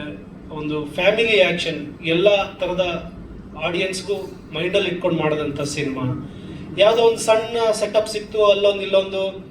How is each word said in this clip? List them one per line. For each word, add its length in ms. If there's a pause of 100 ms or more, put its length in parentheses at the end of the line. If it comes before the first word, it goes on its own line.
(500)
ಒಂದು 360
ಫ್ಯಾಮಿಲಿ 560
ಆ್ಯಕ್ಷನ್, 520 (120)
ಎಲ್ಲ 220 (320)
ಥರದ 540 (500)
ಆಡಿಯನ್ಸ್‌ಗೂ 500 (400)
ಮೈಂಡಲ್ಲಿ 360
ಇಟ್ಕೊಂಡು 340
ಮಾಡೋದಂಥ 380
ಸಿನಿಮಾ. 680 (460)
ಯಾವುದೋ 240
ಒಂದು 180
ಸಣ್ಣ 520
ಸೆಟಪ್ 380
ಸಿಕ್ತು, 360
ಅಲ್ಲೊಂದು 360
ಇಲ್ಲೊಂದು, 460 (240)